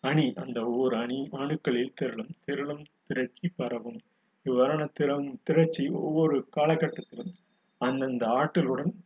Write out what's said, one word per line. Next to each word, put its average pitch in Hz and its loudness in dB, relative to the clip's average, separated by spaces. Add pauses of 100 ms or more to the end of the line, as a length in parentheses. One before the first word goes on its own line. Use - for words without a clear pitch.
அணி, 139 2
அந்த 117 -4
ஒவ்வொரு 123 0
அணி 123 -4
அணுக்களில் 135 -2
திரளும். 117 -4 (160)
திரளும் 143 -6 (220)
திரட்சி - -4
பரவும். 117 -6 (440)
இவ்வாறான 139 2 (120)
திறம்-, 143 0
திரட்சி 160 2
ஒவ்வொரு 156 2
காலகட்டத்திலும் 160 0 (440)
அந்தந்த 127 0
ஆற்றலுடன் 135 2 (140)